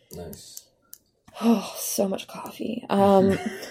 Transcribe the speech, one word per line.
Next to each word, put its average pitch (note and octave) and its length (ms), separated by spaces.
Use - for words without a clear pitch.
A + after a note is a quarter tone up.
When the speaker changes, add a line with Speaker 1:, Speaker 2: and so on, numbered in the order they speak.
Speaker 1:
Nice. - 500
Speaker 2:
Oh, G#3+ 360
so - 300
much - 200
coffee. - 640
Um, G3 500
Speaker 1:
<laughs> - 0